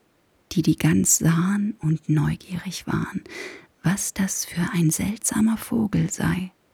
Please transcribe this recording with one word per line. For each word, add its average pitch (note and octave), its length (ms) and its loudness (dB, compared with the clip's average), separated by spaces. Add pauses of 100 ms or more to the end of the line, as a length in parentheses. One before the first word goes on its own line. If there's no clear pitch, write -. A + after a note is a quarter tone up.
(500)
die E3+ 120 2
die D#3 140 4
Gans F3+ 420 4
sahen F#3+ 600 2
und D#3 300 -2
neugierig D#3 800 -2
waren, - 340 -4 (640)
was - 280 0
das - 320 -2
für - 280 -4
ein E3+ 180 4
seltsamer A3 680 0
Vogel G3 540 0
sei. F3+ 400 -2 (240)